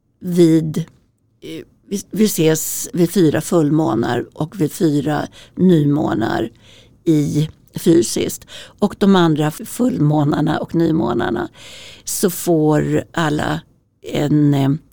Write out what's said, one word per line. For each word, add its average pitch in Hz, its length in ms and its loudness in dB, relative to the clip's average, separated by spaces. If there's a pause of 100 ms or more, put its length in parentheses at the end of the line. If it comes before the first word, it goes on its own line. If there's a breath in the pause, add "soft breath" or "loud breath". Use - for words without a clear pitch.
(220)
vid, 165 560 2
eh, - 880 -14 (240)
vi, 196 120 -6 (100)
vi 214 140 0
ses - 680 0
vid 170 180 2
fyra 165 300 2
fullmånar 143 920 0
och 160 280 -6
vid 147 100 0
fyra 147 560 -2 (280 loud breath)
nymånar 147 920 2 (560 soft breath)
i 151 440 0 (260)
fysiskt. - 720 0 (320 loud breath)
Och 202 200 0
de 196 160 4
andra 156 360 2
fullmånarna 151 1080 0
och - 160 -6
nymånarna 165 720 -2 (540 loud breath)
så - 260 -2
får 151 760 0 (100)
alla 156 480 -2 (520)
en, 147 400 2
eh, 135 160 2 (240)